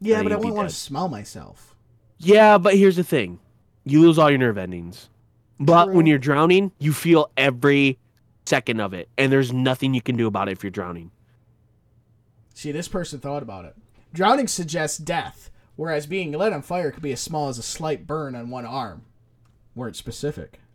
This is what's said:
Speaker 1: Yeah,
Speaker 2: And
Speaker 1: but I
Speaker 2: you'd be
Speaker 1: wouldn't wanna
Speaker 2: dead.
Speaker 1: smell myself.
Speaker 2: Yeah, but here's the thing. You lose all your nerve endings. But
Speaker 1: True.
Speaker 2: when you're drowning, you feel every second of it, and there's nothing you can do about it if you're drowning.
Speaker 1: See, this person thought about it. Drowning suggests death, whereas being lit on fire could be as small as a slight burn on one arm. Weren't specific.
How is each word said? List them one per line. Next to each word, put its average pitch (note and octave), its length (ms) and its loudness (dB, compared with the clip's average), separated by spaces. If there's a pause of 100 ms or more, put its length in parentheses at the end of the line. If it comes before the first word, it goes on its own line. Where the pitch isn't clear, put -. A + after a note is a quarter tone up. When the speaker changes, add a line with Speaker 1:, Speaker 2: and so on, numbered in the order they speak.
Speaker 1:
Yeah, G#3+ 180 0
Speaker 2:
And G#3 60 -2
Speaker 1:
but G3+ 80 -2
I - 20 -2
Speaker 2:
you'd G#3 60 -4
be A3 60 -6
Speaker 1:
wouldn't A3 100 -6
wanna G3+ 120 -4
Speaker 2:
dead. - 60 -12
Speaker 1:
smell E3+ 340 -8
myself. - 680 -16 (420)
Speaker 2:
Yeah, G#3 400 8
but F#3+ 180 4
here's G3 200 6
the F3+ 80 0
thing. F#2+ 340 -4 (460)
You C#3+ 160 4
lose E3 180 8
all D3+ 120 6
your C#3 80 2
nerve A#2 200 0
endings. F2+ 500 -12 (520)
But E3 260 6
Speaker 1:
True. F#3+ 80 -2
Speaker 2:
when E3 120 6
you're D3+ 120 6
drowning, D#3+ 600 2
you D3 120 0
feel D#3+ 440 2
every C#3 640 2 (480)
second B2+ 340 -2
of G2 120 -6
it, F2+ 240 -12
and C3 160 0
there's C3+ 200 2
nothing B2+ 420 -2
you B2 80 -2
can B2 140 -4
do A#2 100 0
about G2 220 -2
it F#2+ 40 -4
if F#2+ 120 -10
you're G2 80 -8
drowning. F2+ 400 -12 (1400)
Speaker 1:
See, D3 200 -12
this D#3+ 160 -8
person E3 320 -8
thought C#3+ 240 -8
about F#2+ 200 -16
it. - 120 -20 (360)
Drowning A3 340 2
suggests D#3+ 520 -6
death, E3 500 -8 (260)
whereas D3+ 320 -6
being E3+ 260 -6
lit F#3+ 200 -2
on D3 80 -8
fire F3 300 -6
could D3+ 120 -14
be C#3+ 100 -6
as B2+ 80 -8
small D3+ 280 -6
as C3 80 -8
a A#2 60 -12
slight D3+ 440 -8
burn D3 280 -8
on A#2+ 160 -14
one B2 160 -12
arm. A2+ 380 -10 (680)
Weren't A#2+ 220 -12
specific. - 640 -10 (140)